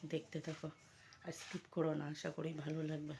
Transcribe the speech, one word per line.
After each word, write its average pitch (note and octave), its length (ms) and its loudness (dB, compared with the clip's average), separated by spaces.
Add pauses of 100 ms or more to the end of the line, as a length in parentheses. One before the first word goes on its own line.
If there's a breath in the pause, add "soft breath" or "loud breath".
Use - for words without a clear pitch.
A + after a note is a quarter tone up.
(140)
দেখতে D#3+ 320 0
থাকো D#3 220 -2 (580 loud breath)
আর E3 140 -4
স্কিপ - 260 -4 (100)
করো D#3+ 240 8
না, D3 140 2
আশা D#3+ 240 -2
করি D#3+ 140 2 (120)
ভালো D#3 180 2 (100)
লাগবে। D3+ 280 -2